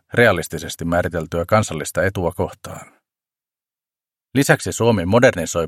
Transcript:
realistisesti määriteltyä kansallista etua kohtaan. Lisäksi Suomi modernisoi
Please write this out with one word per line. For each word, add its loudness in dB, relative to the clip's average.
realistisesti 0
määriteltyä -2
kansallista -2
etua -2
kohtaan. -10
Lisäksi 2
Suomi 2
modernisoi 2